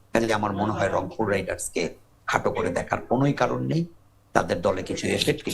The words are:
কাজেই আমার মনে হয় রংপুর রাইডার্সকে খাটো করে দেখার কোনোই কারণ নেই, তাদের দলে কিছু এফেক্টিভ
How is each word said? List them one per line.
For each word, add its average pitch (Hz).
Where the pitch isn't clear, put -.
কাজেই 113
আমার 104
মনে 104
হয় 101
রংপুর 92
রাইডার্সকে 90
খাটো 101
করে 90
দেখার 85
কোনোই 139
কারণ 123
নেই, 156
তাদের 90
দলে 95
কিছু -
এফেক্টিভ -